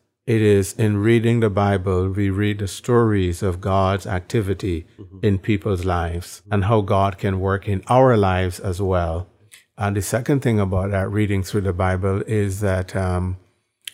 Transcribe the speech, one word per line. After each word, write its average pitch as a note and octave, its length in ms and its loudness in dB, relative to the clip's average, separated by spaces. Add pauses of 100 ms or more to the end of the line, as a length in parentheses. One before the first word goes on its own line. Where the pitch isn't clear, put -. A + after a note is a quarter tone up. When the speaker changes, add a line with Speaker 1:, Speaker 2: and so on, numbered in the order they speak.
(260)
Speaker 1:
it A2+ 160 2
is G2+ 320 4
in G#2 240 0
reading A#2 420 4
the A2 100 2
Bible, F#2+ 600 2
we G2 200 0
read G2+ 280 -2
the G2+ 100 -6
stories G#2 760 0
of F#2 180 -2
God's F#2+ 460 0
activity F#2+ 800 -4 (120)
Speaker 2:
Mm-hmm. F#2+ 240 -20
Speaker 1:
in G2+ 160 2
people's G2 460 -2
lives F2 640 -4
and G2+ 140 0
how A2 160 2
God G2 380 0
can F#2+ 220 -2
work G2 280 -2
in F#2+ 200 -4
our B2+ 280 6
lives F#2 440 2
as F#2 220 -6
well. F2 460 -2 (500)
And G#2 180 -2
the G2+ 60 -2
second A#2+ 380 -2
thing A2+ 200 2
about F#2+ 300 -2
that G2 200 -2
reading G2+ 320 0
through G2+ 200 -4
the F#2+ 100 -2
Bible F#2 540 -2
is G2+ 340 -2
that, F#2 360 -2
um, F#2 400 -2 (580)